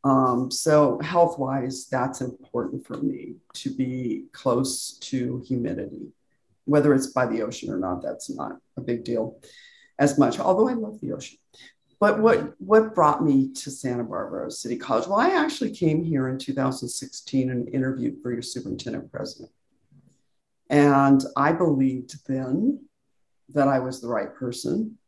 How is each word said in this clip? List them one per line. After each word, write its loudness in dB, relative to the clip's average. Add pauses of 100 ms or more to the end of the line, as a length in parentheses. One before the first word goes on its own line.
Um, 2
so 4
health-wise, 0
that's -2
important -6
for -10
me -6 (180)
to -8
be -4
close -2
to -4
humidity. -6 (560)
Whether 4
it's 2
by 0
the -2
ocean -8
or -4
not, -4
that's -8
not -8 (240)
a -8
big -4
deal -4 (600)
as 4
much, 4
although 4
I -2
love -6
the -8
ocean. -12 (600)
But 4
what, 4
what 4
brought 4
me 4
to -12
Santa -4
Barbara -6
City -6
College? -2
Well, 0
I 4
actually -2
came 0
here 0
in -4
two -8
thousand -2
sixteen -4
and -4
interviewed -4
for -6
your -6
superintendent -8
president. -12 (1160)
And 6 (140)
I 4
believed 0
then -2 (720)
that 2
I 2
was -6
the -8
right -4
person. -4